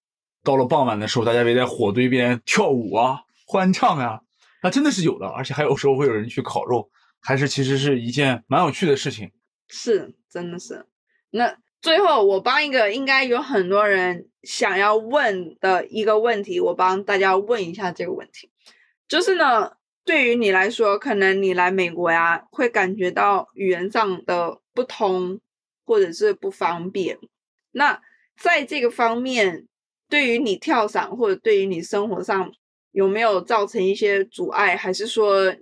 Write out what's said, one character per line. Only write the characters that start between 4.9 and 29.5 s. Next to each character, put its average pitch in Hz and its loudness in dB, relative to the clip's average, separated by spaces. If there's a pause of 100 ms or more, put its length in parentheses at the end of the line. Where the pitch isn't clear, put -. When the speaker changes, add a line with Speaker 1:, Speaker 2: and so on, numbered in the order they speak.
Speaker 1:
有 139 0
的， 95 -8
而 123 -8
且 131 -8
还 147 -4
有 139 2
时 - -6
候 139 4
会 143 2
有 123 2
人 110 -2
去 127 -6
烤 - -6
肉， 117 -2 (300)
还 135 -2
是 139 0
其 135 -2
实 135 0
是 135 0
一 117 -6
件 131 -2
蛮 160 2
有 151 0
趣 - -2
的 139 4
事 143 -6
情。 104 -14 (380)
Speaker 2:
是， 185 -4 (120)
真 175 -12
的 175 -12
是。 - -16 (420)
那 233 -2 (260)
最 320 4
后 302 4
我 196 2
帮 269 0
一 285 -6
个 226 2
应 269 -4
该 269 2
有 247 0
很 226 -2
多 202 2
人 180 0 (140)
想 202 -2
要 208 4
问 220 -2
的 185 0
一 214 -4
个 214 4
问 220 0
题， 196 -6
我 180 0
帮 185 0
大 202 0
家 190 4
问 208 0
一 170 -12
下 185 -6
这 175 -8
个 170 -6
问 - -10
题。 - -20 (560)
就 320 0
是 370 2
呢， 311 2 (340)
对 285 2
于 233 2
你 226 2
来 190 2
说， 208 0
可 233 -4
能 190 2
你 185 0
来 180 2
美 185 0
国 170 -2
呀， 165 2
会 247 0
感 196 0
觉 180 -2
到 202 0
语 196 -2
言 180 -2
上 196 -2
的 170 -4 (120)
不 247 -2
通， 185 -2 (440)
或 220 2
者 185 2
是 208 0
不 196 -6
方 175 -6
便。 196 -6 (540)
那 277 0 (400)
在 330 0
这 294 -6
个 240 2
方 233 -2
面， 220 -2 (400)